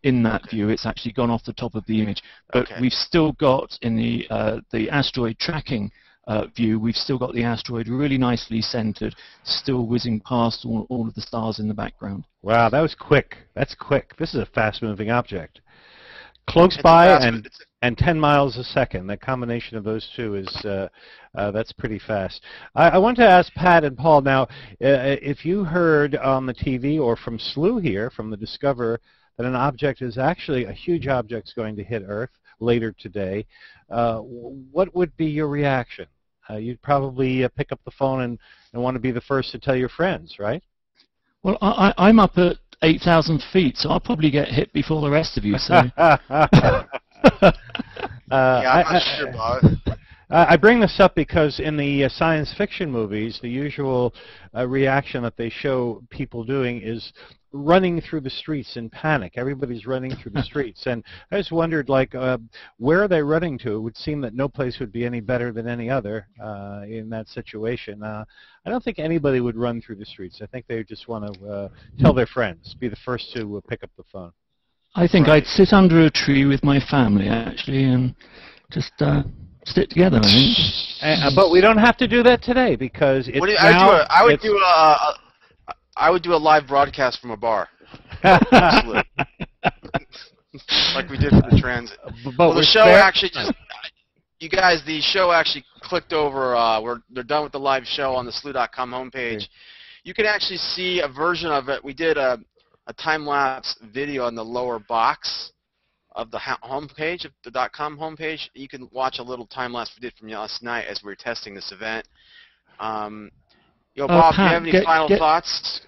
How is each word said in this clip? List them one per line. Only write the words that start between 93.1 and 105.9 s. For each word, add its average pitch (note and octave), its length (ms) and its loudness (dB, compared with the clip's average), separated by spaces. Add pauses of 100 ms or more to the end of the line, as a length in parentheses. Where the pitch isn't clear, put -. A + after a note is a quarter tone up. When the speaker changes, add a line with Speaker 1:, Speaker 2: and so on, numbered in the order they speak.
Speaker 2:
just, - 220 -6 (840)
you E3 100 -14
guys, F3+ 380 2
the D#3 140 -6
show F3+ 320 0
actually D#3 320 0 (160)
clicked - 320 -6
over. C3+ 420 0
Uh, A2+ 260 2
we're, A#2+ 180 -8 (120)
they're B2 140 -10
done D3 180 -2
with C#3+ 100 -10
the C#3+ 60 -10
live C3+ 260 -2
show C3+ 300 -6
on B2+ 100 -4
the A#2+ 80 -12
slu C#3+ 200 -14
dot B2 200 -4
com B2+ 200 -8
homepage. B2+ 440 -8
Speaker 3:
Okay. G2+ 120 -10 (560)
Speaker 2:
You F3+ 100 -16
can G#3+ 120 -2
actually G3 320 -4
see F3+ 420 -4
a D3 80 -4
version D#3+ 420 -4
of C3+ 180 -2
it. C3+ 140 -6
We C#3 120 -14
did D#3+ 240 -2
a, B2+ 200 0 (480)
a - 60 -16
time-lapse C#3+ 840 -4 (140)
video C3+ 320 -6
on A#2 100 -4
the A2+ 100 -10
lower B2 340 -6
box A#2 720 -4 (600)